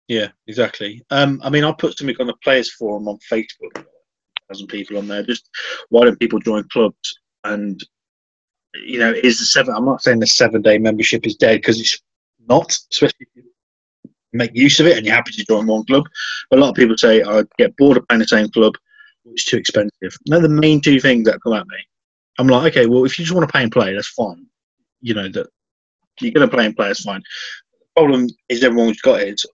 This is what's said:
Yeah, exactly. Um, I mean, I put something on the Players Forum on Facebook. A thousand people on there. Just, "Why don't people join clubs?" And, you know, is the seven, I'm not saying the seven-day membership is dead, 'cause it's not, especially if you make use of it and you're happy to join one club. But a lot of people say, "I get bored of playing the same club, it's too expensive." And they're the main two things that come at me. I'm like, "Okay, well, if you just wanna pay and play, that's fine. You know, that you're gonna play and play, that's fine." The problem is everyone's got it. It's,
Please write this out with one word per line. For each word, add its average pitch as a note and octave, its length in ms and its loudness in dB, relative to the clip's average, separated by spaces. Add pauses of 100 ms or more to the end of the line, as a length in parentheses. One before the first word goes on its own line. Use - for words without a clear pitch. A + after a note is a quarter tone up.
Yeah, G#2+ 200 -4 (180)
exactly. A2 640 -6
Um, C#3 340 0
I C3+ 60 -6
mean, D3 140 2
I D#3 80 0
put D3+ 260 -6
something C#3 220 -6
on B2 60 -4
the A#2 160 -8
Players C3 300 0
Forum G#2 360 -8
on G#2 100 -10 (120)
Facebook. - 460 -8
A - 60 -18 (640)
thousand G2 200 -18
people G2+ 300 -12
on G2+ 100 -8
there. G2+ 140 -8
Just, A#2+ 260 -8 (420)
"Why A#2 140 6
don't A2+ 140 4
people A2+ 200 -2
join G#2+ 340 -4
clubs?" - 460 -4 (260)
And, G#2 380 -8 (1040)
you B2 120 -8
know, A2+ 140 0
is A#2 280 0
the - 40 -6
seven, B2+ 300 0
I'm A#2 100 -4
not C3 180 -2
saying A#2+ 180 2
the G#2 60 -2
seven-day A2 520 2
membership A2 480 -2
is G#2+ 100 -6
dead, A2 260 2
'cause A2+ 180 0
it's - 200 -4 (480)
not, B2 280 0 (160)
especially - 280 0
if - 160 -20
you B3 80 -20 (880)
make A#2 220 -4
use C#3 260 4
of D#3 60 6
it E3+ 100 6
and A2 80 -6
you're G#2+ 100 0
happy A#2+ 180 -2
to - 120 -12
join A2 220 0
one A2 180 -2
club. C#3 200 2 (460)
But C3 80 4
a C#3 40 6
lot C3+ 80 2
of F#3 60 -8
people A2+ 200 4
say, A2 260 4
"I G#2 220 0 (140)
get A2+ 180 2
bored C#3 220 6
of - 100 -10
playing A#2 120 2
the A2+ 80 -2
same G#2+ 200 2
club, A2 260 2 (520)
it's A#2 180 -8
too A#2+ 140 -4
expensive." G#2 320 -2 (120)
And F#2 100 -10 (140)
they're D#3+ 140 2
the D#3 80 4
main D3+ 320 2
two C#3 200 4
things B2 260 2
that G#2+ 160 2
come A2+ 120 -2
at G2 120 -4
me. - 100 -20 (640)
I'm B2+ 100 2
like, C3 240 4
"Okay, B2 140 4
well, B2 180 4
if - 140 -4
you E3+ 60 -6
just E3+ 100 -4
wanna E3 120 0
pay C#3 160 -2
and A2+ 100 -2
play, G2 220 0
that's G#2 140 -8
fine. F#2+ 380 -8 (580)
You A#2 100 -4
know, F#2+ 160 -8
that - 180 -8 (720)
you're A#2 120 -4
gonna C#3+ 160 4
play A#2+ 180 0
and G#2+ 100 -6
play, G#2 120 -2
that's G2 160 -6
fine." G2 180 -10 (580)
The - 200 -2
problem C3 280 2 (200)
is A#2+ 160 -4
everyone's A#2 380 2
got A2+ 180 2
it. G2+ 80 -4
It's, G2+ 260 -8